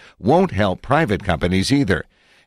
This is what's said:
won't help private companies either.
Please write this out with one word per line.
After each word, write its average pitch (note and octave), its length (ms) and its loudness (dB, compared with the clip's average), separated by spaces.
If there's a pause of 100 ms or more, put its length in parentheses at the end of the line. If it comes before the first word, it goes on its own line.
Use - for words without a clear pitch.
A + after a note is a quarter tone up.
(200)
won't D#3+ 320 2
help F#2 300 -2
private C3 420 0
companies F#2 480 -2
either. A2 320 0 (420)